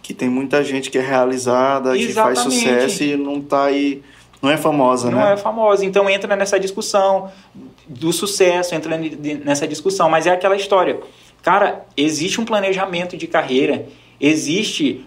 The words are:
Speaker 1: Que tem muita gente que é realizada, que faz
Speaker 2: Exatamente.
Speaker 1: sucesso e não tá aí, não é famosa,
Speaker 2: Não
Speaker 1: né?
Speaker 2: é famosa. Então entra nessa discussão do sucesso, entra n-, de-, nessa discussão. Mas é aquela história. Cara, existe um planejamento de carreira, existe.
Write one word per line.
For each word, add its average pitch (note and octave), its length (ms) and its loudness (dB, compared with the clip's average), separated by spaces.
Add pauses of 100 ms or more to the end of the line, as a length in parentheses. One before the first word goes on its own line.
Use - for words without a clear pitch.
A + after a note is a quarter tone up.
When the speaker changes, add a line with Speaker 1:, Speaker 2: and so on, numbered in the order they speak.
Speaker 1:
Que - 120 -14
tem B2+ 160 -4
muita C#3 340 0
gente C3+ 280 -4
que C3 80 0
é - 20 0
realizada, C3 960 2
que - 160 -2
faz G#3+ 240 2
Speaker 2:
Exatamente. B3 240 0
Speaker 1:
sucesso C3 420 0
e C#3+ 140 0
não C#3+ 240 -4
tá C#3+ 220 0
aí, C#3 400 0 (360)
não C#3 120 2
é D#3 40 4
famosa, B2+ 540 2
Speaker 2:
Não A#2+ 80 0
Speaker 1:
né? G3+ 160 4
Speaker 2:
é G3+ 40 2
famosa. G#3+ 460 2
Então G3 240 2
entra G3 280 0
nessa G3 240 0
discussão F#3+ 720 0 (560)
do D#3 260 -4
sucesso, F3+ 600 0
entra D#3+ 220 -4
n-, D#3+ 120 -6
de-, D3 240 -6 (100)
nessa C#3+ 240 -2
discussão. D#3+ 400 0
Mas D#3+ 200 2
é - 20 4
aquela F#3+ 260 2
história. F#3+ 440 0 (420)
Cara, F#3 420 0 (140)
existe D#3 420 -2
um A3+ 60 -2
planejamento F#3+ 720 -2
de E3 80 -8
carreira, C#3 640 0 (340)
existe. D3+ 840 0